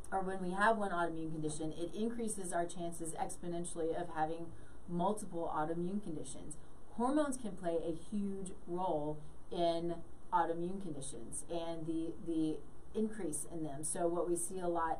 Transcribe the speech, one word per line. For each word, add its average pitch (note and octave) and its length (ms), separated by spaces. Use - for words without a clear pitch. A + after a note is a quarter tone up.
or F#3+ 100
when F#3 200
we F3+ 100
have G#3 260
one G3 140
autoimmune D#3+ 400
condition, D#3 460
it E3+ 180
increases G#3+ 560
our E3+ 140
chances E3+ 480
exponentially F3 840
of F3 160
having D#3+ 320
multiple F3 680
autoimmune E3+ 480
conditions. - 540
Hormones C#4 400
can G3+ 140
play F3 340
a A3 80
huge G3 580
role D#3 500
in E3+ 440
autoimmune E3+ 480
conditions - 680
and E3 360
the, E3 280
the D#3+ 300
increase G#3+ 580
in E3 120
them. D3 200
So F3 240
what F3 220
we E3+ 60
see F#3 240
a F3+ 80
lot E3+ 320